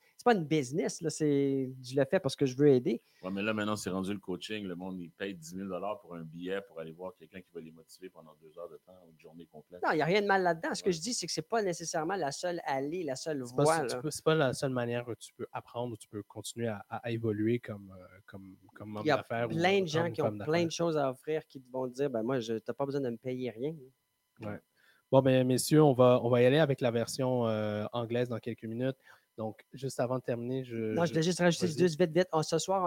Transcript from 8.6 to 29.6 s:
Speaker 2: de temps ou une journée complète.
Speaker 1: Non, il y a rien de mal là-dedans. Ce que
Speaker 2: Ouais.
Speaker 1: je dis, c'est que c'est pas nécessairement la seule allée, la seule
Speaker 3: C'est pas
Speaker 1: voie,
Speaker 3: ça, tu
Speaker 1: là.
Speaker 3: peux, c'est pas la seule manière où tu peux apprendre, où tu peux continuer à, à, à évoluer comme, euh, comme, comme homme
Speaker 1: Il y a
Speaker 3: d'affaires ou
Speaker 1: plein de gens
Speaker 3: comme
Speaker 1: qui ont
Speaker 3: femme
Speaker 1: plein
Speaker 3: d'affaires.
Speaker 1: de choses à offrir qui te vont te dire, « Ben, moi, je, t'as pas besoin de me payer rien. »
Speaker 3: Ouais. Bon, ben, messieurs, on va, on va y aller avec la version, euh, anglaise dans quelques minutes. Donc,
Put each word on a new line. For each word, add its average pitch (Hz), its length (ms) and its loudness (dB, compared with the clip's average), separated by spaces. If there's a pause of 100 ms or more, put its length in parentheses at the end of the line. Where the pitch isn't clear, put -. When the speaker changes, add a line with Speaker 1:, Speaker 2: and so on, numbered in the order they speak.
Speaker 2:
de 85 160 -20
temps 92 80 -20 (140)
ou - 40 -20
une 80 80 -20
journée 85 280 -20
complète. 82 360 -20
Speaker 1:
Non, 320 100 0
il 165 40 0
y 147 60 2
a - 20 0
rien 196 160 2
de 202 60 -2
mal 190 160 2
là-dedans. 175 320 -2
Ce - 80 -8
que 214 60 0
Speaker 2:
Ouais. 180 40 4
Speaker 1:
je 160 80 -6
dis, 226 140 -6
c'est - 100 -6
que - 80 -6
c'est 160 80 -6
pas 220 220 -2
nécessairement 170 540 -4
la 143 140 -2
seule 175 340 -6
allée, 147 380 -2
la 135 120 -4
seule 143 320 -6
Speaker 3:
C'est 120 80 -12
pas 139 80 4
Speaker 1:
voie, 156 140 6
Speaker 3:
ça, 151 100 0
tu 120 80 -4
Speaker 1:
là. 123 80 -6
Speaker 3:
peux, 151 80 -4
c'est - 120 -10
pas 160 120 4
la 135 180 4
seule 143 180 -4
manière 120 360 -2
où 113 80 -6
tu - 180 -18
peux 117 180 -10
apprendre, 120 420 -8
où 107 40 -12
tu - 100 -18
peux 104 140 -10
continuer 113 460 -8
à, 101 200 -6
à, 113 100 -8
à 120 120 -8
évoluer 113 480 0
comme, 101 420 -10
euh, 90 60 -20 (220)
comme, 95 300 -16 (180)
comme 107 220 -10
homme 107 80 -4
Speaker 1:
Il - 20 0
y 151 40 4
a 135 60 4
Speaker 3:
d'affaires 117 300 -2
ou 113 80 -4
Speaker 1:
plein 190 260 2
de 180 60 0
gens 160 160 0
Speaker 3:
comme 170 100 -2
Speaker 1:
qui - 80 -4
ont 135 40 0
Speaker 3:
femme 107 120 -2
Speaker 1:
plein 104 80 -8
Speaker 3:
d'affaires. 165 220 2
Speaker 1:
de 160 40 -4
choses 165 260 0
à 135 120 0
offrir 151 380 -6
qui 143 120 -16
te 127 120 -20
vont 127 180 -4
te 123 60 -16
dire, « 143 160 0
Ben, 113 100 -2
moi, 123 180 0
je, 113 200 -2
t'as 120 140 -8
pas 143 120 -4
besoin 139 160 -2
de 127 80 -2
me 117 80 -6
payer 127 320 -6
rien. » 123 240 -6 (680)
Speaker 3:
Ouais. 104 180 -8 (520)
Bon, 131 100 8
ben, 131 240 6
messieurs, 127 380 6
on 147 80 8
va, 123 320 8
on 120 60 2
va 120 120 6
y 123 40 8
aller 135 140 6
avec 143 200 2
la 127 100 0
version, 120 560 0
euh, 107 460 0
anglaise 120 380 -2
dans 113 100 -4
quelques - 240 -8
minutes. 120 320 -4 (420)
Donc, 110 360 -8